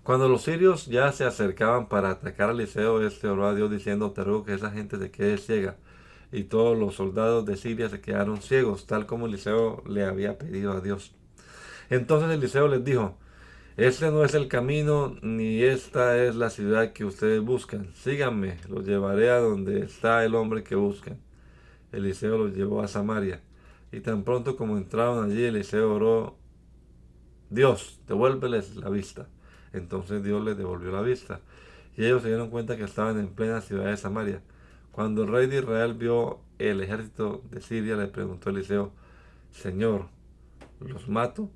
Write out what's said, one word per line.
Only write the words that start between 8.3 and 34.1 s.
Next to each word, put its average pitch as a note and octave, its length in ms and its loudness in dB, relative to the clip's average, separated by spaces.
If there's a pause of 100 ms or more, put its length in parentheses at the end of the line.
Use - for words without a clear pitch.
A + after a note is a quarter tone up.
ciegos, A#2+ 460 2
tal G#2+ 180 -2
como A#2 220 -6
Eliseo G#2+ 600 0
le G2+ 180 0
había G2 320 -2
pedido G2 340 -4
a F#2+ 100 -2
Dios. G2 320 -6 (760)
Entonces D3+ 420 4
Eliseo C#3+ 360 4
les C3 160 2
dijo: A#2+ 340 0 (600)
"Este B2+ 340 4
no D3+ 120 6
es D3 120 4
el C#3 120 2
camino, C#3+ 760 0
ni A2 420 0
esta B2+ 600 4
es A#2+ 120 2
la A#2 140 0
ciudad A2 440 2
que A2 120 -6
ustedes G#2+ 360 2
buscan. G#2+ 540 -4
Síganme, A2+ 640 -2 (100)
los G2 180 -6
llevaré G2 460 2
a B2 80 6
donde G2+ 420 2
está A2+ 420 2
el A2+ 120 2
hombre A2 280 0
que - 120 -4
buscan". G2+ 440 -2 (720)
Eliseo G2 460 -2
los G2+ 180 0
llevó G2+ 260 0
a G2+ 60 -4
Samaria, G2+ 540 -2 (500)
y G2+ 100 -10
tan G#2+ 220 -2
pronto B2 320 0
como G#2+ 220 -2
entraron A2 540 0
allí, A#2 120 0
Eliseo G#2+ 520 0
oró: A2+ 420 2 (1120)
"Dios, A#2+ 580 2
devuélveles A#2+ 680 0
la G2 140 -8
vista". - 380 -6 (440)
Entonces F#2+ 520 -8
Dios G#2 200 -2
les G#2+ 140 -4
devolvió F2+ 340 -6
la G2 100 -4
vista, B2 400 -4 (540)
y A2 100 -2
ellos A#2+ 180 4
se A2+ 60 -2
dieron A2+ 200 -2
cuenta A#2 260 -4
que G#2+ 80 -8
estaban G#2+ 360 -2
en G2 100 -4
plena A2 320 -4
ciudad G2 240 -4
de G#2 120 -2
Samaria. G2+ 440 -4 (500)